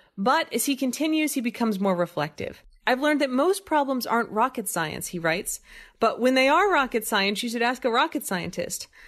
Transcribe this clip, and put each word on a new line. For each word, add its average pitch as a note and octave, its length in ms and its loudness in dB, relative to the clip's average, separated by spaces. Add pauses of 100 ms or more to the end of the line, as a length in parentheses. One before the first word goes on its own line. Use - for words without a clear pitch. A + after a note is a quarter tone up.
(180)
But C4 340 2
as - 140 -2
he C#4 100 0
continues, D4+ 580 0
he C4+ 80 -2
becomes A3 380 -2
more F#3+ 160 2
reflective. - 680 -4 (220)
"I've B3+ 140 2
learned D4 220 2
that C#4 80 0
most D4+ 360 0
problems C4+ 400 0
aren't A3+ 260 0
rocket A3+ 360 -2
science," D#3+ 400 -6
he F3 120 -8
writes, E3 420 -4 (400)
"but A3+ 180 2
when B3+ 140 4
they C4 160 6
are F4+ 200 4
rocket C4 380 0
science, G3+ 360 0
you A#3+ 60 -4
should A3+ 120 -2
ask B3 240 -2
a A#3+ 60 2
rocket C#4+ 340 0
scientist. F3+ 600 -6 (200)